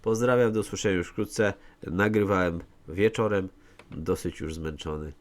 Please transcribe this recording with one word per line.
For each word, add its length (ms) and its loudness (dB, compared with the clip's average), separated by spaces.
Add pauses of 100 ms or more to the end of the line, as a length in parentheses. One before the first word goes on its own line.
Pozdrawiam, 500 4
do 80 2
usłyszenia 360 0
już 120 0
wkrótce. 440 0 (300)
Nagrywałem 800 2 (280)
wieczorem, 600 0 (420)
dosyć 500 -4
już 140 -6
zmęczony. 680 -8